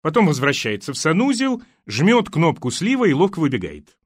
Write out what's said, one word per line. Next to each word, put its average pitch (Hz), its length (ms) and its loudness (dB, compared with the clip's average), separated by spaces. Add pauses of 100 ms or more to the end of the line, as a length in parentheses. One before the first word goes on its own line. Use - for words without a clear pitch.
потом 180 260 2
возвращается 135 640 -2
в - 40 -10
санузел, 247 640 0 (260)
жмёт 180 420 2
кнопку 156 420 0
слива 247 340 -2
и 156 80 4
ловко 185 260 0
выбегает. 90 680 -6